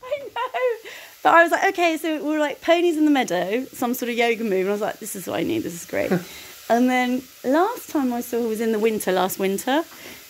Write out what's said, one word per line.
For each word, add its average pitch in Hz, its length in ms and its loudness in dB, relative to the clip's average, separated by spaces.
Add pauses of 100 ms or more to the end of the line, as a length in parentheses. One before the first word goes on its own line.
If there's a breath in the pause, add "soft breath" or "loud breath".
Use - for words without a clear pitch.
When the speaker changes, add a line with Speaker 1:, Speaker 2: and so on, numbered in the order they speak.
Speaker 1:
I 523 140 -6
know. 494 720 -4 (320 loud breath)
But - 140 6
I 339 80 10
was 339 80 4
like, 339 220 2
"Okay," 339 240 0
so 311 260 -4
we 285 80 -2
were 311 80 0
like, 294 220 -2
"Ponies 339 360 4
in 302 80 4
the 302 60 6
meadow," 220 540 0
some 247 280 -4
sort 247 160 -4
of 240 80 -4
yoga 233 260 2
move. 185 180 0
And 185 80 0
I - 20 0
was 208 100 -2
like, - 180 -4
"This 220 160 -10
is 185 120 -10
what - 120 -4
I - 40 -2
need. - 160 -2
This 175 160 -6
is 170 100 -14
great." - 320 -2
Speaker 2:
<laughs> 180 40 -2 (500 loud breath)
Speaker 1:
And 240 160 4
then 254 360 0 (200)
last 359 460 0
time 254 240 0
I 240 80 -4
saw 240 220 -4
her 240 40 -2
was 220 140 -4
in 226 100 0
the 220 60 0
winter, 214 340 0
last 185 280 0
winter. 202 440 0 (460 loud breath)